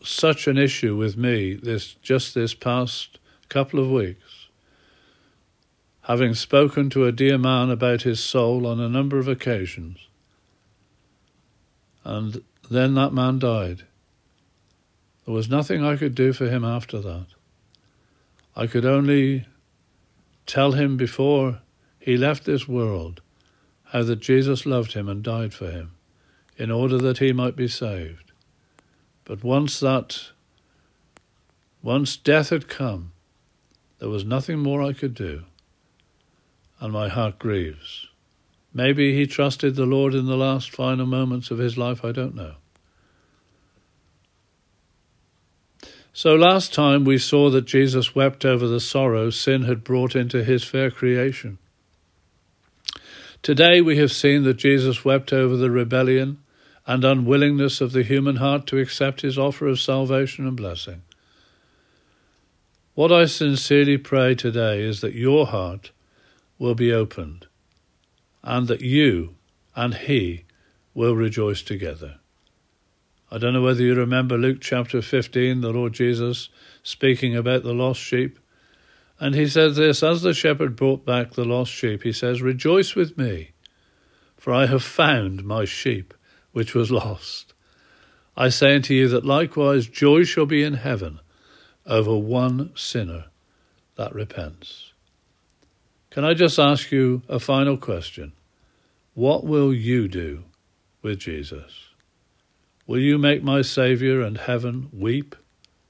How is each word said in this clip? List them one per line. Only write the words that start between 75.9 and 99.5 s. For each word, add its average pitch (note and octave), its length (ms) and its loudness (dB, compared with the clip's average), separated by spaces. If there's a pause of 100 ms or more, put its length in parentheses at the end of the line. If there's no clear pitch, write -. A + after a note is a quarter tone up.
Jesus A#2+ 560 -2 (360)
speaking C3 500 0
about B2 300 0
the A#2+ 100 -6
lost B2+ 260 -2
sheep. C3 380 -4 (800)
And C#3 160 -2
he D3 140 2
says D#3 260 4
this, D3+ 300 4
as E3+ 180 2
the F3 100 2
shepherd C#3+ 440 0
brought C3+ 280 0
back B2 280 -2
the A#2+ 120 -4
lost B2 280 -2
sheep, G#2+ 320 -4
he A#2 80 -2
says, B2 280 -4
"Rejoice D#3 540 2
with E3 240 0
me, G2 320 -4 (880)
for - 160 -6
I C3 140 4
have B2+ 180 0
found G#2+ 580 0
my G#2 220 -4
sheep G2+ 500 -6 (380)
which A2+ 220 -4
was A#2 160 2
lost." - 640 -6 (840)
I B2+ 120 2
say C#3 280 4
unto C3+ 180 0
you C3 140 4
that B2 180 0
likewise C#3+ 640 0
joy D3 340 6
shall D3+ 240 2
be D3 160 2
in D3+ 120 -2
heaven G#2+ 440 -6 (640)
over A2 320 2
one B2 600 -2
sinner E2+ 500 -8 (720)
that A2 180 -8
repents. E2+ 800 -12 (1200)
Can C#3 140 -2
I D#3+ 80 4
just E3 260 4
ask C#3+ 340 4
you B2+ 360 2
a C3 100 -4
final C3+ 380 0
question? E2+ 560 -10 (800)
What C3 300 2
will C#3+ 300 2